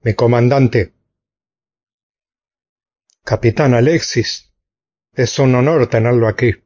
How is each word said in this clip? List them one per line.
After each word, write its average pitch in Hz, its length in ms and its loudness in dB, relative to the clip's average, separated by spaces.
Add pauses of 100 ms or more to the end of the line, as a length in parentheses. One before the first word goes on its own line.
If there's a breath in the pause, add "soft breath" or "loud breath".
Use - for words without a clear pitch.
"Mi 113 100 -2
comandante". 120 800 0 (2250)
"Capitán 123 500 0
Alexis, - 800 -2 (600)
es 127 260 -4
un 131 160 2
honor 135 320 2
tenerlo 117 400 0
aquí. 110 240 0 (140)